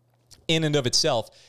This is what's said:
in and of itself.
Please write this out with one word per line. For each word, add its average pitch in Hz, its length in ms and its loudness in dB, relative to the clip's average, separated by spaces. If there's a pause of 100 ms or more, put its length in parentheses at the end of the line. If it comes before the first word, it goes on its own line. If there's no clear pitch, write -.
(460)
in 160 180 0
and 147 120 0
of 131 100 0
itself. - 440 0 (180)